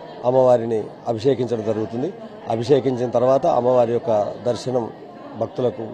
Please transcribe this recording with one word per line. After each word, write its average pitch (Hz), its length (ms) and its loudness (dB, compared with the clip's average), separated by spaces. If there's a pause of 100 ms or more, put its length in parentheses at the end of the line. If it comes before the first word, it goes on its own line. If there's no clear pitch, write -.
(240)
అమ్మవారిని 120 600 4 (240)
అభిషేకించడం 117 560 0
జరుగుతుంది. 110 500 -4 (340)
అభిషేకించిన 120 640 2
తర్వాత 127 360 2
అమ్మవారి 123 460 4
యొక్క 110 400 0 (140)
దర్శనం 120 440 -2 (480)
భక్తులకు 113 440 -2 (120)